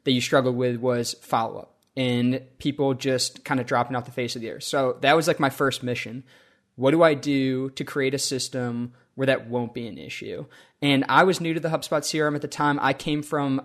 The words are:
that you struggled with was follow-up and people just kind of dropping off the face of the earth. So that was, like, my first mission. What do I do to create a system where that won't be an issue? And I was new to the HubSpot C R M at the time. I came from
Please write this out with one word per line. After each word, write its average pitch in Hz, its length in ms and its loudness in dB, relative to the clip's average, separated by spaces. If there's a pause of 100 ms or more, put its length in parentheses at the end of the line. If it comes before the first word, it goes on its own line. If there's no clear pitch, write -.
that 135 80 2
you 123 100 2
struggled 127 340 2
with 123 220 0
was 120 420 0
follow-up 113 480 -4 (260)
and 123 460 0 (160)
people 135 380 0
just 127 500 -2
kind 135 160 0
of 123 60 -4
dropping 123 280 0
off 123 120 -4
the - 40 -16
face 123 240 -4
of 123 60 -10
the 110 100 -8
earth. - 120 -12
So 135 400 0
that 143 120 6
was, 160 140 2
like, 156 100 2
my 139 120 2
first 131 320 -2
mission. 123 420 -8 (520)
What 131 160 2
do 165 100 6
I 160 100 8
do 135 580 0
to 135 140 -8
create 135 300 -2
a 139 40 -2
system 120 760 -4 (200)
where 131 120 -2
that 127 200 0
won't 120 280 -4
be 117 120 -8
an 104 120 -14
issue? 98 480 -10 (340)
And 139 280 2
I 143 160 8
was 185 160 2
new 165 120 -2
to 160 80 -2
the 165 80 -4
HubSpot 156 340 -2
C - 160 -4
R 151 80 2
M 147 80 0
at 143 60 -2
the 143 80 -8
time. 143 320 2
I 135 140 2
came 151 280 -2
from 139 420 0